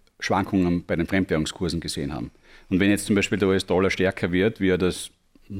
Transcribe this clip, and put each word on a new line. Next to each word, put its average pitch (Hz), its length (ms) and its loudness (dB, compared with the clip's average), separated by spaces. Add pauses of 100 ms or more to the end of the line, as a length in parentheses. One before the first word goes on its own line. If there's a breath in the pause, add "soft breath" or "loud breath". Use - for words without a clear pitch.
(180)
Schwankungen 92 680 0
bei 90 120 -4
den 82 100 0
Fremdwährungskursen 87 760 -2
gesehen 78 320 -6
haben. 64 200 -8 (360 soft breath)
Und 95 100 2
wenn 98 120 4
jetzt 101 160 0
zum 104 100 2
Beispiel 98 220 0
der 95 100 2
U-S-Dollar 95 420 2
stärker 95 400 0
wird, 95 300 0
wie 95 80 2
er 90 100 2
das 87 320 -2 (500)